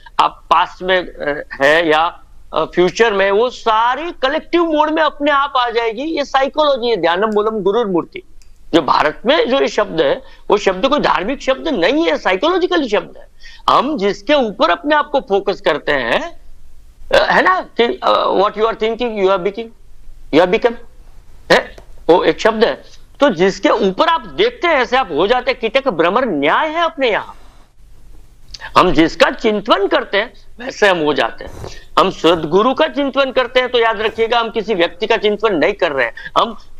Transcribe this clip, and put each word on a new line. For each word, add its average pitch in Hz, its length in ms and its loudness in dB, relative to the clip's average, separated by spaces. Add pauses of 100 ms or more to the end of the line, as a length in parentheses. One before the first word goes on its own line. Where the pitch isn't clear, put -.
(200)
आप - 300 0
past 170 340 0
में, 185 140 2
अ, 151 460 -6 (180)
है 156 280 4
या, 160 320 0 (320)
uh, 156 120 0
future 185 480 2
में, 196 180 2
वो 226 180 2
सारी 240 640 -2
collective 320 540 -2
mode 311 240 2
में 311 140 0
अपने 294 280 -2
आप 285 260 0
आ 240 120 0
जाएगी। 226 320 -4
ये 302 240 -4
साइकोलॉजी 269 640 0
है, 226 80 2
ध्यानम 175 360 0
मूलम 208 300 -2
गुरुर्मूर्ति। 196 600 -2 (500)
जो 165 80 6
भारत 147 440 0
में 285 240 2
जो 269 100 2
ये 269 80 2
शब्द 190 340 -2
है, 156 200 2 (280)
वो 202 80 4
शब्द 196 300 0
कोई 294 120 2
धार्मिक 196 420 -2
शब्द 262 260 -4
नहीं 269 380 0
है, 311 120 0
psychological 320 680 0
शब्द 196 300 -4
है। - 100 -20 (420)
हम 226 280 2
जिसके 196 360 -2
ऊपर 269 360 2
अपने 302 260 0
आप 294 140 0
को 277 100 0
focus 196 420 -2
करते 156 300 -2
हैं, 147 480 -2 (720)
अ, - 200 4
है 185 100 4
ना, 359 200 2
कि, - 420 -2
अ, 214 100 2
what 190 380 2
you 202 120 -2
are 220 140 0
thinking, 226 340 -2 (120)
you 190 60 4
have 190 140 0
become, 226 240 -6 (640)
you 151 80 6
have 180 100 4
become, 233 240 0 (760)
है, - 240 2 (340)
वो 160 140 6
एक 165 160 0
शब्द 220 240 2
है। - 420 -4 (140)
तो 285 100 4
जिसके 185 400 0
ऊपर 226 380 2
आप 330 140 0
देखते 339 460 -2
हैं, 330 80 4
ऐसे 247 220 0
आप 269 140 0
हो 160 160 0
जाते 247 240 0
हैं। - 80 -4
कीटक 185 280 -2
भ्रमर 180 380 2
न्याय 175 440 0
है 330 140 -2
अपने 277 280 -2
यहाँ। 139 240 -4 (1400)
हम 170 140 4
जिसका 165 400 4
चिंतन 247 560 0
करते 247 300 -2
हैं, 214 160 -4 (260)
वैसे 233 280 0
हम 185 100 4
हो 151 160 0
जाते 117 300 -2
हैं। - 80 -14 (480)
हम 180 100 4
सदगुरु 180 640 2
का 302 140 0
चिंतन 269 440 -2
करते 247 280 0
हैं, 247 120 -2
तो 247 80 0
याद 226 220 0
रखिएगा, 226 380 0
हम 226 100 -2
किसी 214 240 -4
व्यक्ति 175 340 -2
का 220 100 2
चिंतन 202 380 0
नहीं 160 180 2
कर 170 180 0
रहे 131 140 0
हैं, 113 80 -6 (260)
हम 208 180 -2 (220)